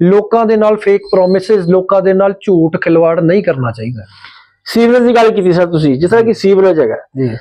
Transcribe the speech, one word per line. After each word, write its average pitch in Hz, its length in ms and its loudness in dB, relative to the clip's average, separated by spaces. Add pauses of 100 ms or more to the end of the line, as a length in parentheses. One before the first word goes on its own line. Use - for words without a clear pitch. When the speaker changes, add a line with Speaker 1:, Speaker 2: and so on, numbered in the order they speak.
Speaker 1:
ਲੋਕਾਂ 208 440 2
ਦੇ 220 100 0
ਨਾਲ 214 200 2
ਫੇਕ 202 340 0
ਪ੍ਰੋਮਿਸਿਸ, 190 560 0
ਲੋਕਾਂ 190 360 0
ਦੇ 190 100 2
ਨਾਲ 196 280 0
ਝੂਠ 165 420 0
ਖਿਲਵਾੜ 165 380 0
ਨਹੀਂ 175 220 0
ਕਰਨਾ 139 280 -4
ਚਾਹੀਦਾ। 113 340 -10 (600)
Speaker 2:
ਸੀਵਰੇਜ 233 380 2
ਦੀ 240 120 2
ਗੱਲ 226 160 2
ਕੀਤੀ 185 220 0
ਸਰ 175 140 0
ਤੁਸੀਂ, 156 280 0
ਜਿਸ 165 160 -2
ਤਰ੍ਹਾਂ 226 140 2
ਕਿ 226 100 0
ਸੀਵਰੇਜ 190 460 2
ਹੈਗਾ, 113 160 -2 (220)
Speaker 1:
ਜੀ। 131 100 -2 (120)